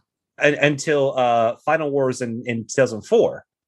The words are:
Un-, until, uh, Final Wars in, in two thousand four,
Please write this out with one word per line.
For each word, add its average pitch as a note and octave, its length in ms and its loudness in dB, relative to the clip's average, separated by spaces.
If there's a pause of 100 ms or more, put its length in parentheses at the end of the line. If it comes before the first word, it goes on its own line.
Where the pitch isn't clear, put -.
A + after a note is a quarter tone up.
(420)
Un-, D3 140 2
until, C#3+ 640 0
uh, A#2 460 2
Final D3+ 260 0
Wars C3 280 0
in, A#2+ 280 -6
in A#2 160 -4
two - 140 -14
thousand A2+ 260 2
four, G3+ 420 0 (220)